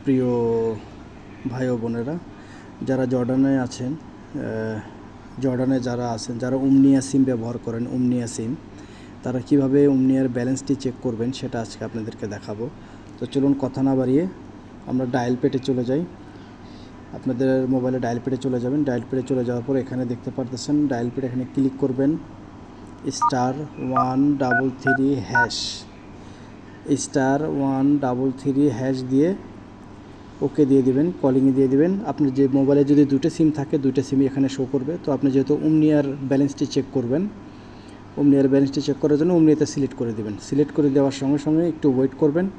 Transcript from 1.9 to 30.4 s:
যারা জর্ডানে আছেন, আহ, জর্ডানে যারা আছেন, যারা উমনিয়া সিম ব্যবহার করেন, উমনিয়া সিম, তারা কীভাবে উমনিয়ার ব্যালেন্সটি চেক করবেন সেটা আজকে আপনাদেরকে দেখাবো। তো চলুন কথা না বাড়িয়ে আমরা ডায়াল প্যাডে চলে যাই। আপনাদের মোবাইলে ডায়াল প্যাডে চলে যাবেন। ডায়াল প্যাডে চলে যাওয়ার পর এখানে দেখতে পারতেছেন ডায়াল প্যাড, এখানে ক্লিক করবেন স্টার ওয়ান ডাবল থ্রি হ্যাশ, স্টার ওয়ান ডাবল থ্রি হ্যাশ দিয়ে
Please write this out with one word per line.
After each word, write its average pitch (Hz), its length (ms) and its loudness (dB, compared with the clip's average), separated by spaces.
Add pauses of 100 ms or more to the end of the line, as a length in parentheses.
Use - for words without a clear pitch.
যারা 131 220 0
জর্ডানে 131 540 2
আছেন, 123 320 -6
আহ, 110 880 -8 (640)
জর্ডানে 131 380 0
যারা 120 320 -4
আছেন, 117 260 -8
যারা 127 180 -2
উমনিয়া 135 460 6
সিম 135 220 2
ব্যবহার 120 340 -2
করেন, 113 300 -6
উমনিয়া 123 400 0
সিম, 113 240 -6 (720)
তারা 127 160 -2
কীভাবে 139 480 4
উমনিয়ার 131 420 4
ব্যালেন্সটি 127 460 -2
চেক 127 260 -6
করবেন 117 300 -2
সেটা 123 300 -8
আজকে - 240 -10
আপনাদেরকে 110 420 -8
দেখাবো। 104 420 -8 (500)
তো - 60 -6
চলুন 139 340 2
কথা 131 240 -4
না 135 120 2
বাড়িয়ে 131 280 2 (640)
আমরা 127 180 -2
ডায়াল 123 300 0
প্যাডে 131 240 0
চলে 127 260 -2
যাই। 131 160 0 (1120)
আপনাদের 131 360 -2 (180)
মোবাইলে 127 320 0
ডায়াল 123 200 -2
প্যাডে 127 180 -2
চলে 127 220 -2
যাবেন। 127 240 -2
ডায়াল 123 260 -2
প্যাডে 131 180 -2
চলে 127 180 0
যাওয়ার 120 220 -2
পর 135 160 0
এখানে 127 220 -4
দেখতে 120 260 -6
পারতেছেন 131 440 -4 (120)
ডায়াল 120 220 -2
প্যাড, 131 160 -6
এখানে 123 280 -4
ক্লিক 135 300 0
করবেন 135 280 2 (1040)
স্টার 127 360 2 (360)
ওয়ান 131 300 0 (220)
ডাবল 127 260 2 (140)
থ্রি 135 260 2 (220)
হ্যাশ, - 280 0 (1500)
স্টার 135 360 2 (180)
ওয়ান 135 280 0 (180)
ডাবল 127 260 0 (100)
থ্রি 139 240 2 (140)
হ্যাশ 131 200 -2 (140)
দিয়ে 143 180 4 (1120)